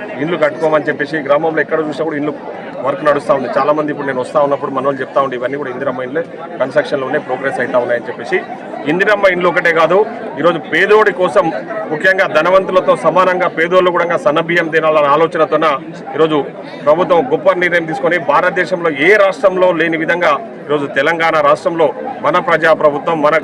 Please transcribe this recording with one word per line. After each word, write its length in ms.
ఇండ్లు 180
కట్టుకోమని 500
చెప్పేసి 300
గ్రామంలో 440
ఎక్కడ 180
చూసినా 240
కూడా 120
ఇండ్లు 180
వర్క్ 240
నడుస్తూ 280
ఉంది. 140
చాలామంది 340
ఇప్పుడు 160
నేను 120
వస్తా 200
ఉన్నప్పుడు 320
మన 140
వాళ్ళు 160
చెప్తా 200
ఉండే 160
ఇవన్నీ 200
కూడా 120
ఇందిరమ్మ 320
ఇండ్లే 200
కన్‌స్ట్రక్షన్‌లో 480
ఉన్నాయి, 180
ప్రోగ్రెస్ 340
అవుతా 200
ఉన్నాయని 280
చెప్పేసి. 340
ఇందిరమ్మ 400
ఇండ్లు 220
ఒకటే 220
కాదు, 340
ఈరోజు 200
పేదోడి 520
కోసం 400
ముఖ్యంగా 360
ధనవంతులతో 680
సమానంగా 520
పేదోళ్ళు 440
కూడా 260
సన్న 220
బియ్యం 280
తినాలన్న 400
ఆలోచనతోన 720
ఈరోజు 280
ప్రభుత్వం 460
గొప్ప 200
నిర్ణయం 340
తీసుకొని 320
భారతదేశంలో 720
ఏ 260
రాష్ట్రంలో 560
లేని 260
విధంగా 420
ఈరోజు 180
తెలంగాణ 540
రాష్ట్రంలో 540
మన 180
ప్రజాప్రభుత్వం, 840
మన 220